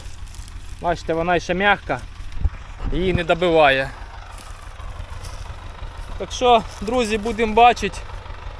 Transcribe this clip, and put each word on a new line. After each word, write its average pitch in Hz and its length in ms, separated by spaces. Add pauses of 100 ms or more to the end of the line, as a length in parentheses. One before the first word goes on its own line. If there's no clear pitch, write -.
(800)
Бачите, 165 320
вона 170 260
ще 180 140
м'яка, 185 460 (920)
її 175 200
не 170 100
добиває. 160 680 (2250)
Так 190 140
що, 247 300 (200)
друзі, 220 360
будемо 214 360
бачити, 226 440 (640)